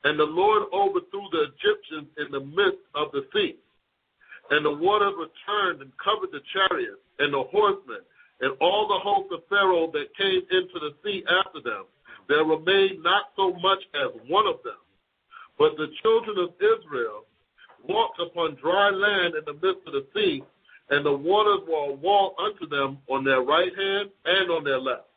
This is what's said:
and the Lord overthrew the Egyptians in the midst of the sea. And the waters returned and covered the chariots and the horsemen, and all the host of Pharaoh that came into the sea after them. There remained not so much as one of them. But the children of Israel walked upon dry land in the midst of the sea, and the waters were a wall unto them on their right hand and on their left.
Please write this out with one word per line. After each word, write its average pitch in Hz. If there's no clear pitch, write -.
and 151
the 151
Lord 196
overthrew 196
the 160
Egyptians 156
in 143
the 139
midst 170
of 147
the 139
sea. 190
And 151
the 143
waters 196
returned 175
and 135
covered 202
the 147
chariots 175
and 143
the 135
horsemen, 185
and 135
all 208
the 196
host 196
of 165
Pharaoh 185
that 147
came 190
into 180
the 151
sea 196
after 175
them. 104
There 151
remained 175
not 196
so 190
much 185
as 139
one 202
of 175
them. 107
But 151
the 151
children 220
of 175
Israel 139
walked 214
upon 170
dry 185
land 190
in 151
the 147
midst 180
of -
the 139
sea, 175
and 147
the 143
waters 196
were 147
a -
wall 190
unto 180
them 139
on 135
their 135
right 170
hand 196
and 185
on 160
their 135
left. 131